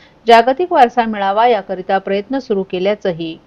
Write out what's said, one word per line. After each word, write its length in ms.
जागतिक 460
वारसा 320
मिळावा 420
याकरिता 500
प्रयत्न 420
सुरू 240
केल्याचंही 840